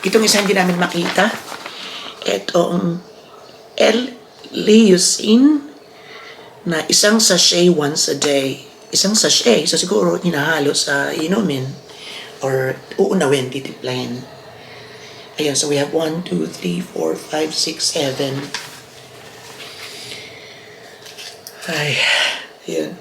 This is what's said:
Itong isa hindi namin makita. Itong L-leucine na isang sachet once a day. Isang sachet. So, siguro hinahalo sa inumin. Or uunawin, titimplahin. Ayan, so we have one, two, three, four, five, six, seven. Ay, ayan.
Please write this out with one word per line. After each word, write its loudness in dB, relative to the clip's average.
Itong 4
isa 4
hindi 2
namin 2
makita. 0
Itong 0
L-leucine 4
na -2
isang 4
sachet 4
once 2
a 0
day. 0
Isang 2
sachet. 4
So, 0
siguro 2
hinahalo 0
sa 0
inumin. 0
Or 0
uunawin, 2
titimplahin. -6
Ayan, 0
so -2
we 2
have 0
one, -2
two, -2
three, -6
four, -4
five, -4
six, -4
seven. -2
Ay, -2
ayan. -4